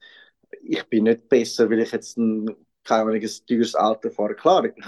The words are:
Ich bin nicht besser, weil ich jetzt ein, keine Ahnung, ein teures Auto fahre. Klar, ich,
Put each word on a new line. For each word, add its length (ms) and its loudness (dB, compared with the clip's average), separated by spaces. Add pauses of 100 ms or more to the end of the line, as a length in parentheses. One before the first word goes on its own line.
(640)
Ich 260 -6
bin 160 2
nicht 240 0
besser, 420 2
weil 100 2
ich 120 -2
jetzt 260 -8
ein, 360 -2 (300)
keine 180 2
Ahnung, 200 0
ein 80 -6 (160)
teures 280 0
Auto 360 0
fahre. 240 -4
Klar, 300 2
ich, 100 -4 (140)